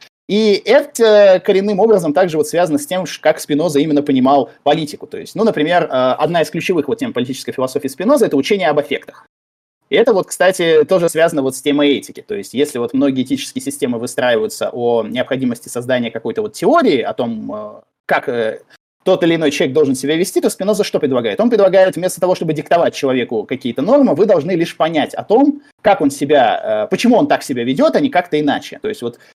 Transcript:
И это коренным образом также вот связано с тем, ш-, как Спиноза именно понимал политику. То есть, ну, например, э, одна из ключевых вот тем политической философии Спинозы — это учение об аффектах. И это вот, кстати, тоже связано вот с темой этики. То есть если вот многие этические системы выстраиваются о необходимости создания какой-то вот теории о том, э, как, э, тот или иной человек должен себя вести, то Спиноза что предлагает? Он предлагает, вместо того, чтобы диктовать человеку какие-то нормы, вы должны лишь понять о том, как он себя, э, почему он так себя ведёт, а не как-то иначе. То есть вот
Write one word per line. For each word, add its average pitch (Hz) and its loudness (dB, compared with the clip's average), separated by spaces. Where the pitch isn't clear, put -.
И 208 2
это 214 4
коренным 196 0
образом 190 4
также 175 2
вот 151 0
связано 170 0
с 143 -6
тем, 185 -4
ш-, - -12
как 156 0
Спиноза 147 0
именно 147 2
понимал 135 2
политику. 151 -2
То - -16
есть, - -14
ну, 185 -2
например, 170 2
э, 156 -2
одна 139 0
из - -4
ключевых 170 -2
вот - -4
тем 113 -6
политической 127 -6
философии 131 -4
Спинозы — 220 0
это 147 0
учение 180 0
об 143 0
аффектах. - -6
И - 2
это 233 2
вот, 190 0
кстати, 165 2
тоже 175 2
связано 160 0
вот 131 -2
с - -14
темой 143 2
этики. - -14
То - -12
есть 101 -10
если 139 -2
вот 120 -4
многие 135 0
этические 131 -6
системы 131 -6
выстраиваются 117 -2
о 120 -2
необходимости 123 -4
создания 123 -4
какой-то 113 -6
вот 107 -8
теории 214 2
о 101 -6
том, 113 -6
э, 107 -14
как, 147 -2
э, 117 -4
тот 185 2
или 165 4
иной 160 0
человек 147 -2
должен 135 2
себя 139 -2
вести, 175 -2
то 254 0
Спиноза 196 -2
что - -2
предлагает? 120 -2
Он 233 2
предлагает, 190 4
вместо 180 -6
того, 185 2
чтобы 165 -2
диктовать 151 0
человеку 127 -2
какие-то 123 -6
нормы, 220 2
вы 190 2
должны 175 2
лишь 170 -2
понять 160 -2
о - -8
том, 277 2
как 196 4
он 143 0
себя, 110 0
э, - -6
почему - 2
он 151 2
так - -2
себя 120 -4
ведёт, 156 2
а - 2
не 143 0
как-то - -2
иначе. 139 -4
То - -6
есть 110 -8
вот 117 -10